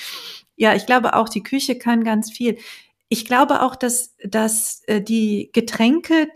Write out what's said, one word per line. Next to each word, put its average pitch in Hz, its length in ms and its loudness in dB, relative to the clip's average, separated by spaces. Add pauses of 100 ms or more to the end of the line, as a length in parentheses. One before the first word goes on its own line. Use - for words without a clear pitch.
(560)
Ja, 214 180 4
ich 196 100 -2
glaube 247 300 2
auch, 220 160 2
die 196 120 -6
Küche 269 360 -2
kann 233 260 0
ganz 220 260 -2
viel. 240 280 -2 (520)
Ich - 160 -2
glaube 269 360 2
auch, 254 140 -2
dass, - 480 -4
dass, 220 640 -2
äh, 214 160 0
die 214 500 0
Getränke, 302 840 2